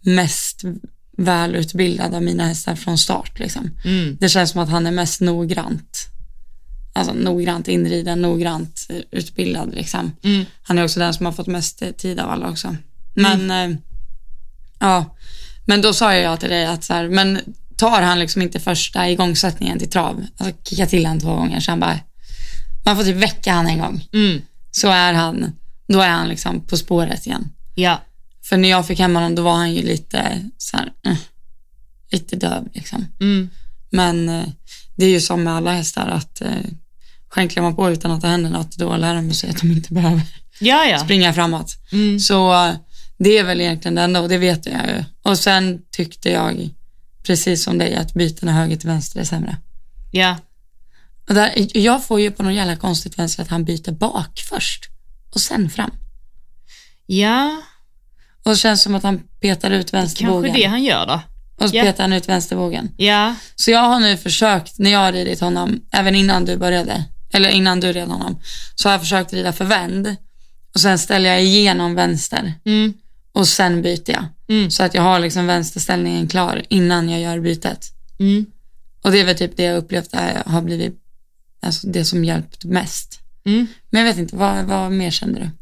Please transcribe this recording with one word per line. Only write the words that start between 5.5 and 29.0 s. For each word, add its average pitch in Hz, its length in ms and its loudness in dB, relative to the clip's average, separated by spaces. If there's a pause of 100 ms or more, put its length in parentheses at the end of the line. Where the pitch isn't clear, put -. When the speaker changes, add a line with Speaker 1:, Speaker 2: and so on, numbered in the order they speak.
Speaker 1:
Alltså, 180 200 -2
noggrant 175 540 -2
inriden, 175 540 0
noggrant, 170 680 -2
eh, 175 60 -8 (160)
utbildad, 180 640 -6
liksom. 160 480 -6
Speaker 2:
Mm. 196 220 2 (180)
Speaker 1:
Han 180 140 0
är 175 60 4
också 165 160 -2
den 170 140 0
som 175 120 -4
har 170 80 -4
fått 170 140 -8
mest, 175 340 -4
eh, 185 100 -6
tid 180 280 -6
av 90 100 -4
alla - 200 -4
också. 165 260 -6 (400)
Men, 190 360 2
Speaker 2:
Mm. 185 200 -2
Speaker 1:
eh, 156 60 -4 (1000)
ja. 185 360 2 (500)
Men 202 160 4
då 208 120 4
sa 208 220 4
jag 170 240 2
till - 100 -4
dig 170 160 0
att 165 180 -4
så - 100 -2
här, 170 160 -2
men 190 300 2 (380)
tar 220 240 4
han 175 180 4
liksom 175 220 -2
inte 175 180 -2
första 180 500 -2
igångsättningen 175 680 0
till 170 100 -4
trav, - 360 -2 (120)
alltså, 190 180 -6 (140)
kicka 185 160 0
till 165 200 2
han 160 140 0
två 160 160 -2
gånger, 165 240 -2
så - 120 0
han 170 80 0
bara, 170 200 0 (880)
man 208 120 4
får 214 60 2
typ 190 120 2
väcka 196 380 0
han 170 140 4
en 165 120 0
gång. - 340 -4
Speaker 2:
Mm. 196 280 2 (300)
Speaker 1:
Så - 180 2
är 180 240 4
han, 165 380 0 (360)
då 190 140 6
är 180 80 6
han 170 200 0
liksom 170 380 -4
på 175 100 -2
spåret 160 480 -2
igen. 240 240 -4 (260)
Speaker 2:
Ja. 180 260 2 (420)
Speaker 1:
För - 140 2
när 185 120 6
jag 180 180 4
fick 180 120 -2
hem 180 160 4